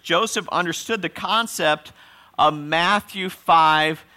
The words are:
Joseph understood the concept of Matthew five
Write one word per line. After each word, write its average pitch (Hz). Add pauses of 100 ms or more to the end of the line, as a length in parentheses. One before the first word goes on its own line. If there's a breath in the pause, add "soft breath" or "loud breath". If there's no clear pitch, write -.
Joseph 190
understood 175
the 170
concept 185 (460 loud breath)
of 151
Matthew 175
five 156 (120)